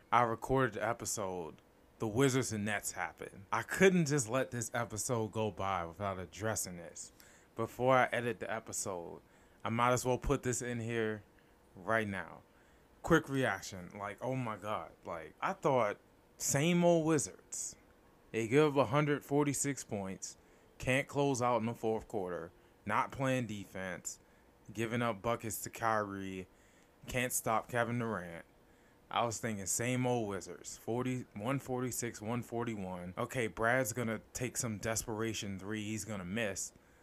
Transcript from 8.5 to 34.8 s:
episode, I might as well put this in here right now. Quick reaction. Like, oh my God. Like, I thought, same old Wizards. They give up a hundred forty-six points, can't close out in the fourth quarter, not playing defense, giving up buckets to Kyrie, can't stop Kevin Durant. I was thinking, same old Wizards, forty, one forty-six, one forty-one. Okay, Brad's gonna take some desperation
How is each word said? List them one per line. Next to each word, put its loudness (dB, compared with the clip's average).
episode, -6
I -2
might 4
as 4
well 2
put 0
this -2
in -4
here -2
right 2
now. -6
Quick 6
reaction. -2
Like, -6
oh -2
my -2
God. -6
Like, -8
I 0
thought, 4
same 4
old 8
Wizards. -2
They 0
give 6
up 0
a 6
hundred 2
forty-six 0
points, -8
can't 2
close 2
out 4
in 0
the -2
fourth -2
quarter, -4
not 2
playing 0
defense, -8
giving -2
up -2
buckets -2
to -8
Kyrie, -2
can't -2
stop 0
Kevin 0
Durant. -6
I 4
was -2
thinking, -4
same 0
old 0
Wizards, -8
forty, -2
one -2
forty-six, -4
one -2
forty-one. -6
Okay, -2
Brad's 2
gonna -2
take -4
some -2
desperation -4